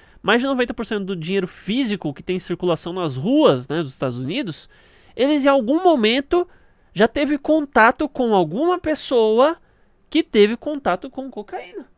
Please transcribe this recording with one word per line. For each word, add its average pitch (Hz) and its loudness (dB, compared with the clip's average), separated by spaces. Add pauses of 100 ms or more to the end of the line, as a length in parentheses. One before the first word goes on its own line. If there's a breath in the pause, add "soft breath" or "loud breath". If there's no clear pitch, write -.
(220 soft breath)
mais 226 2
de 262 -2
noventa 247 -2
por 226 -8
cento 202 -6
do 190 -6
dinheiro 180 -2
físico 202 -4
que - -20
tem 185 -6
em 185 -4
circulação 175 -4
nas 165 -4
ruas, 170 4
né, 160 -4
dos 135 -8
Estados 123 -6
Unidos, 170 -8 (460 soft breath)
eles 285 2
em 285 2
algum 277 2
momento 285 2 (460 soft breath)
já 202 2
teve 285 -2
contato 285 2
com 233 0
alguma 208 0
pessoa 262 2 (520)
que 311 0
teve 214 4
contato 277 -6
com 269 -12
cocaína. 349 -14 (100)